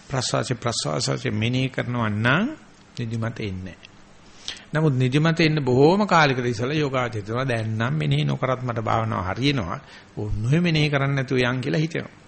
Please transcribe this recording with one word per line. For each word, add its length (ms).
ප්‍රස්වාසය 520
ප්‍රස්වාස 540
වශයෙන් 260
මෙනෙහි 340
කරනවා 420
නම් 360
නිදිමත 440
එන්නේ 280
නැහැ. 300
නමුත් 240
නිදිමත 460
එන්න 220
බොහෝම 440
කාලයකට 400
ඉස්සෙල්ලා 300
යෝගාවචරය 420
හිතනවා, 280
"දැන් 280
නම් 200
මෙනෙහි 320
නොකරත් 380
මට 180
භාවනාව 440
හරියනවා. 540
ඔන්නෝයි 480
මෙනෙහි 280
කරන්නේ 260
නැතුව 240
යන්" 220
කියලා 180
හිතෙනවා. 360